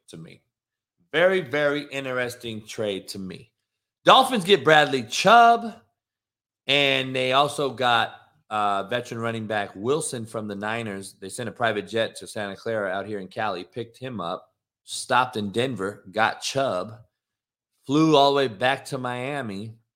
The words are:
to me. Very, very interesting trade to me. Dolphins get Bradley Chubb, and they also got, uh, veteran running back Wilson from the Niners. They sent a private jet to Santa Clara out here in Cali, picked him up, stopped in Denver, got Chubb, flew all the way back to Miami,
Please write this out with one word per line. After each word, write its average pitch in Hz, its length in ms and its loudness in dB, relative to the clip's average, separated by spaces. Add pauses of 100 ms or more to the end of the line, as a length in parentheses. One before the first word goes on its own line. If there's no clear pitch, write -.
to 85 100 -18
me. - 240 -20 (720)
Very, 185 300 4
very 147 500 -2
interesting 123 760 -6
trade 98 440 -6
to 98 100 -12
me. 90 320 -14 (540)
Dolphins 247 380 6
get 175 200 4
Bradley 143 400 6
Chubb, 226 720 6 (920)
and 135 480 2
they 127 180 0
also 143 380 2
got, 117 420 2 (380)
uh, 101 320 0
veteran 120 360 -6
running 113 280 -4
back 104 280 -4
Wilson 123 520 -4
from 107 200 -8
the 101 60 -8
Niners. 101 680 -8
They 95 100 -14
sent 113 200 -10
a - 20 -8
private 104 360 -2
jet 110 300 -2
to 92 100 -16
Santa 101 280 -8
Clara 104 360 -4
out 98 160 -6
here 107 100 -8
in 92 100 -10
Cali, 98 360 -6
picked 117 340 -12
him 127 240 -10
up, 87 320 -8 (300)
stopped - 520 -2
in 104 160 -4
Denver, 104 600 -4
got 107 300 0
Chubb, 113 580 -4 (880)
flew 156 280 4
all 143 140 6
the 143 80 2
way 135 100 2
back 123 380 -2
to 139 140 -8
Miami, 123 760 -8 (220)